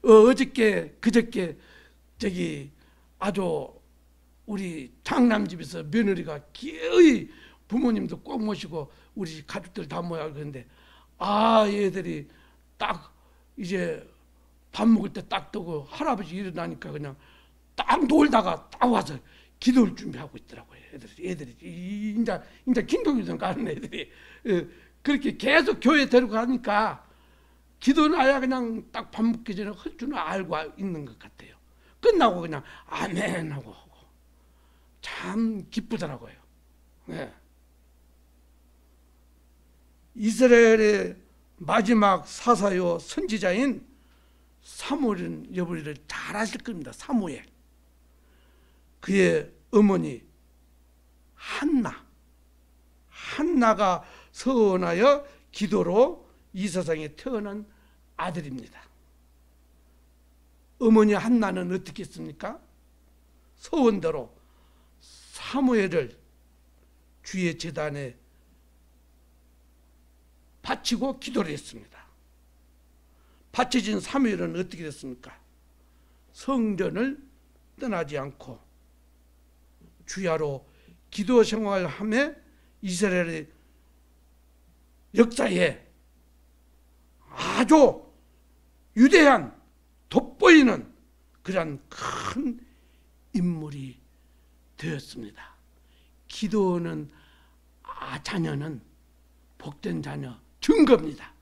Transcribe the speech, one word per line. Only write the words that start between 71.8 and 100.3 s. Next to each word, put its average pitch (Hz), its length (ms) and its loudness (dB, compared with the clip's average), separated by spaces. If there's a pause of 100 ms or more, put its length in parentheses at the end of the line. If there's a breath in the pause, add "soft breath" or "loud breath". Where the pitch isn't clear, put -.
바쳐진 220 480 -2
사무엘은 175 600 -2
어떻게 180 240 -10
됐습니까? 139 560 -16 (920)
성전을 214 920 -4 (560)
떠나지 170 380 -6
않고 135 420 -12 (1500)
주야로 156 640 -4 (420 soft breath)
기도 220 340 4
생활함에 214 920 -2 (460 soft breath)
이스라엘의 175 680 -2 (1700)
역사에 202 720 2 (1400)
아주 254 720 4 (920)
위대한 254 600 6 (540)
돋보이는 262 800 4 (520)
그러한 165 360 -6 (100)
큰 - 720 -6 (720 soft breath)
인물이 151 640 -4 (800)
되었습니다. 135 800 -12 (720)
기도는, 175 840 -2 (720 soft breath)
아, 135 400 -14
자녀는, 156 580 -6 (760)
복된 156 440 -8
자녀, 143 340 -10 (260)